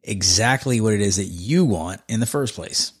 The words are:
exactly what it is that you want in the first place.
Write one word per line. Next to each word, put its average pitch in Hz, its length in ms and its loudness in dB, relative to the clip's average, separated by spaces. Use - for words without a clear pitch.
exactly 110 800 2
what 110 140 4
it 101 60 0
is 98 160 2
that 98 80 -2
you 95 380 0
want 92 440 -2
in 110 120 -2
the 117 60 2
first 139 300 -4
place. - 460 -6